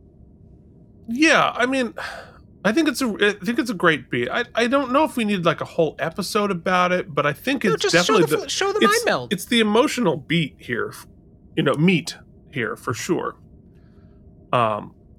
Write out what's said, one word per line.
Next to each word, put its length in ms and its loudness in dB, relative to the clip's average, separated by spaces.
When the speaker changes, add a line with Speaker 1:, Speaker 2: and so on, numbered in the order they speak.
Speaker 1:
Yeah, 460 4
I 100 0
mean, 280 0
I 80 2
think 160 2
it's 120 -2
a, 60 0
I 40 -8
think 140 -2
it's 100 -2
a 40 -2
great 360 0
beat. 200 -2
I, 140 -2
I 120 2
don't 240 0
know 140 4
if 100 -4
we 80 -2
need, 220 0
like, 160 0
a 40 -6
whole 340 -2
episode 520 -2
about 400 0
it, 220 -4
but 120 0
I 80 0
think 300 -4
Speaker 2:
No, 100 2
Speaker 1:
it's 100 -2
Speaker 2:
just 120 0
show 40 8
Speaker 1:
definitely 260 4
Speaker 2:
the 120 0
Speaker 1:
the, 60 -2
Speaker 2:
fl-, 60 -14
show 240 -2
the 60 0
Speaker 1:
it's, 80 4
Speaker 2:
mind 180 2
meld. 280 -2
Speaker 1:
it's 120 -8
the 160 0
emotional 560 2
beat 420 -2
here, 320 -4
f-, 160 -18
you 80 0
know, 120 2
meat 420 0
here 240 -6
for 180 -6
sure. 440 -6
Um, 420 -2